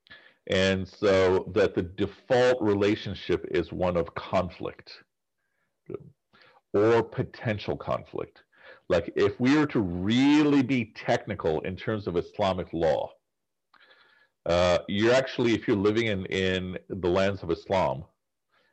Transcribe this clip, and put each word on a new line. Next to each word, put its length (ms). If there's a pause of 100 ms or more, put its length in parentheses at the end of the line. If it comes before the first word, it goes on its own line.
(500)
And 360
so 680
that 200
the 120 (180)
default 560
relationship 880
is 220
one 240
of 180
conflict 760 (1800)
or 280
potential 760
conflict. 640 (480)
Like, 260
if 240
we 160
were 120
to 120
really 800
be 320
technical 640
in 160
terms 300
of 120
Islamic 560
law, 360 (1400)
uh, 320 (100)
you're 240
actually, 400
if 160
you're 80
living 300
in, 200
in 520 (100)
the 200
lands 340
of 80
Islam, 540 (680)